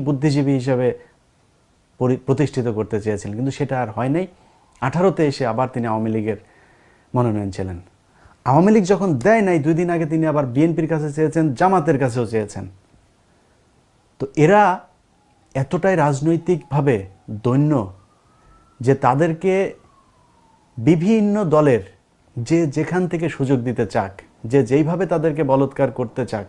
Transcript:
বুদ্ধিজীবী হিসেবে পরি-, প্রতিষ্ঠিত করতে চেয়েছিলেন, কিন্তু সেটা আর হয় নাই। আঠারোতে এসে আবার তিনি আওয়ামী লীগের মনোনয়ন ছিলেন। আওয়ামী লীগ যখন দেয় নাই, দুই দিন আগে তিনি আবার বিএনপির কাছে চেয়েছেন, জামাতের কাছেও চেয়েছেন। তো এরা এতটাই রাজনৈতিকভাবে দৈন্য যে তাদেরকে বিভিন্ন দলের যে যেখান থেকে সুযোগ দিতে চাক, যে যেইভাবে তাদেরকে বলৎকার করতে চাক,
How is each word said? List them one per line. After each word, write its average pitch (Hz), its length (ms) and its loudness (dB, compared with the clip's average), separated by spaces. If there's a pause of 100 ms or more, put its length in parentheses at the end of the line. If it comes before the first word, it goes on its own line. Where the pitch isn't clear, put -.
বুদ্ধিজীবী 143 460 0
হিসেবে 127 360 0 (1080)
পরি-, 123 280 0
প্রতিষ্ঠিত 131 420 0
করতে 107 360 -4
চেয়েছিলেন, 104 320 -4
কিন্তু 131 220 -4
সেটা 131 240 -4
আর 113 140 -4
হয় 123 120 -2
নাই। 175 180 -2 (540)
আঠারোতে 165 460 0
এসে 131 200 -2
আবার 120 280 -2
তিনি 117 120 -4
আওয়ামী 110 240 -2
লীগের 110 260 -2 (760)
মনোনয়ন 107 360 0
ছিলেন। 92 300 -8 (640)
আওয়ামী 170 280 4
লীগ 214 120 4
যখন 180 340 0
দেয় 214 240 4
নাই, 180 160 2
দুই 151 160 0
দিন 175 160 -2
আগে 165 160 -2
তিনি 160 200 0
আবার 147 200 0
বিএনপির 156 460 0
কাছে 151 200 -4
চেয়েছেন, 156 420 0
জামাতের 180 440 2
কাছেও 123 280 0
চেয়েছেন। 104 380 -4 (1500)
তো 139 60 -4 (120)
এরা 190 260 6 (920)
এতটাই 180 420 0
রাজনৈতিকভাবে 147 1120 0 (380)
দৈন্য 127 480 2 (880)
যে 131 140 4
তাদেরকে 160 600 0 (1200)
বিভিন্ন 202 680 2
দলের 143 380 2 (540)
যে 160 300 0
যেখান 180 420 -2
থেকে 165 200 -4
সুযোগ 139 300 -2 (100)
দিতে 113 180 -2
চাক, 98 260 -4 (320)
যে 135 260 2
যেইভাবে 160 360 0
তাদেরকে 160 360 -2 (100)
বলৎকার 135 380 0
করতে 120 360 -6
চাক, 101 220 -8